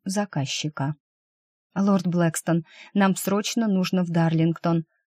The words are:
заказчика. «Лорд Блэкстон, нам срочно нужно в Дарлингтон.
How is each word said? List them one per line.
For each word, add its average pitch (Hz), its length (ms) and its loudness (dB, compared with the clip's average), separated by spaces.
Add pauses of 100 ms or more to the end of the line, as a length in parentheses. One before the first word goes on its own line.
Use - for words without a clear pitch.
заказчика. 151 920 -4 (800)
«Лорд 196 320 2
Блэкстон, 165 580 0 (300)
нам 196 220 4
срочно 208 520 -2
нужно 185 360 0
в 170 60 -6
Дарлингтон. 165 760 2 (220)